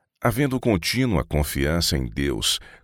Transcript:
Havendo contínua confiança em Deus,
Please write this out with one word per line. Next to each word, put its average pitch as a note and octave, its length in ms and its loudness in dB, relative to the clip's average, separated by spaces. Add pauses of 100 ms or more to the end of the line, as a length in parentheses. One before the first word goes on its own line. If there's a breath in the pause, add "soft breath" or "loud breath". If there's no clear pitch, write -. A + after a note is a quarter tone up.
(240 soft breath)
Havendo B2 360 0
contínua G#2+ 680 0
confiança D2 720 0
em C2 100 -2
Deus, C2+ 520 -2 (240 loud breath)